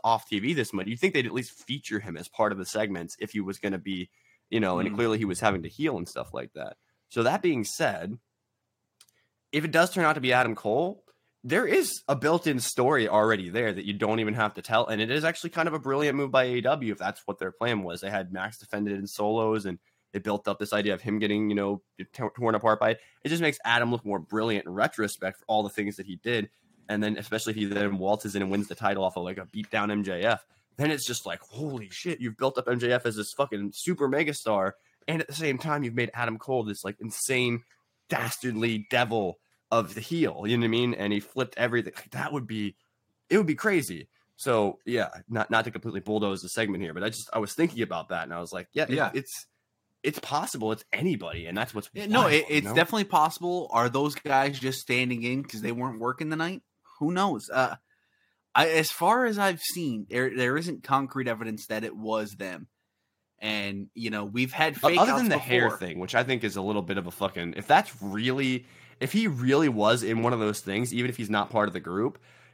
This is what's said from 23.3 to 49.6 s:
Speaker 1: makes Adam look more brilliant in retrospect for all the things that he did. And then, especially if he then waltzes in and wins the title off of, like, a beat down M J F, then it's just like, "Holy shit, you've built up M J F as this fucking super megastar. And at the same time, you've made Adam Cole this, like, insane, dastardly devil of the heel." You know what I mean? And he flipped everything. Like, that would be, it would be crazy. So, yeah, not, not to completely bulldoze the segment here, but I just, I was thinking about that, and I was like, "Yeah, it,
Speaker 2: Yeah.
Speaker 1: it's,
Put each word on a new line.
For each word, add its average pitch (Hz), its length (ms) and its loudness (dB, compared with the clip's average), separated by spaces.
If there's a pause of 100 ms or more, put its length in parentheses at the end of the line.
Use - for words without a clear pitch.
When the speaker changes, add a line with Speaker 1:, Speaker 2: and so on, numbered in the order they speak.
Speaker 1:
makes 151 220 2
Adam 117 280 4
look 113 140 -2
more 101 140 -2
brilliant 107 460 0
in 87 80 -8
retrospect 104 640 -2
for - 80 -20
all 107 160 2
the 101 60 -4
things 101 260 -4
that 95 100 -12
he 92 120 -10
did. 113 320 -2 (400)
And 107 120 0
then, 107 160 0
especially 107 340 -4
if 107 60 -6
he 104 80 0
then 101 320 0
waltzes 101 380 0
in 101 60 0
and 95 100 0
wins 104 160 0
the 90 80 -10
title 98 300 0
off 92 100 0
of, 90 80 -4
like, 95 140 -8
a 92 80 -12
beat 104 240 -10
down 104 220 0
M 104 120 0
J 92 200 -2
F, 113 220 0 (320)
then 151 140 0
it's 139 160 -4
just 120 180 -6
like, 87 160 -8
"Holy 123 480 -10
shit, 160 300 -8
you've 117 180 -6
built 135 200 0
up 127 100 -2
M 123 120 2
J 120 120 2
F 123 140 2
as 110 100 0
this 104 220 -6
fucking 101 360 -2
super 143 360 -2
megastar. 123 640 0 (340)
And 160 140 0
at - 60 -8
the 143 80 -14
same 147 220 -2
time, 147 260 -2
you've 117 120 -4
made 120 180 0
Adam 117 240 -2
Cole 123 260 -2
this, 104 200 -6
like, 110 160 -8
insane, 120 640 -2 (460)
dastardly 117 800 -2
devil 113 500 0 (320)
of 104 240 2
the 107 60 -8
heel." 156 440 0
You 120 120 2
know 117 60 4
what - 20 4
I 113 40 2
mean? 120 240 2
And 101 200 0
he 104 80 0
flipped - 360 -6
everything. 117 380 0
Like, - 160 -16
that 143 220 -4
would 131 140 -6
be, 107 280 -6 (540)
it 175 80 6
would 202 100 4
be 151 80 2
crazy. 143 540 -2 (260)
So, 107 500 2
yeah, 113 240 0 (200)
not, 110 220 0
not 113 140 4
to 117 60 -6
completely 98 300 -8
bulldoze 104 400 0
the 90 80 -12
segment 101 340 -2
here, 80 100 -6
but 90 100 -6
I 113 60 -2
just, - 220 -10
I 110 80 -2
was 101 140 -4
thinking 156 300 0
about 85 260 -6
that, 85 140 -4
and 73 100 -10
I 85 80 -6
was 85 100 -12
like, 90 220 -8
"Yeah, 151 100 0
it, 139 60 -2
Speaker 2:
Yeah. 135 240 0
Speaker 1:
it's, - 320 -8 (580)